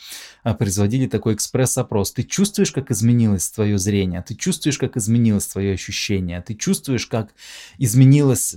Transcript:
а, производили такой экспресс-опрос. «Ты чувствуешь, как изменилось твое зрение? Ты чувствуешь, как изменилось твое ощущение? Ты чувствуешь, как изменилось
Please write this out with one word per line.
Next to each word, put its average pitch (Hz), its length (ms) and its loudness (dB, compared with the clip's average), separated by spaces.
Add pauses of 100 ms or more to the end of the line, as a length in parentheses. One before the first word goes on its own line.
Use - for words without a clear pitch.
(440)
а, 113 100 0
производили 104 540 0
такой 110 260 0
экспресс-опрос. 120 800 -2
«Ты 117 120 -4
чувствуешь, - 480 0
как - 200 -4
изменилось 113 580 2
твое 104 280 0
зрение? 92 440 0
Ты - 140 -12
чувствуешь, - 420 -2
как - 200 -4
изменилось 110 500 2
твое 98 260 -2
ощущение? 90 680 -4
Ты 113 140 -10
чувствуешь, 139 520 -2
как 110 260 -4 (440)
изменилось 131 800 4